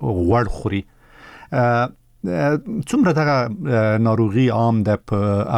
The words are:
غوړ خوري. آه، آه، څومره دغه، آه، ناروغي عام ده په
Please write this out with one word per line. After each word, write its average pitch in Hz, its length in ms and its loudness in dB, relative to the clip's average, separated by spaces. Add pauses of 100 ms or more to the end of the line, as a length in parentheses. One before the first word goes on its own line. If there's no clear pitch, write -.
غوړ 110 440 0
خوري. 98 360 -4 (720)
آه، 120 360 0 (400)
آه، 151 280 0 (340)
څومره 233 220 2
دغه، 147 240 0 (420)
آه، 107 200 2
ناروغي 113 520 2
عام 113 320 2
ده 104 140 0
په 101 500 -2 (100)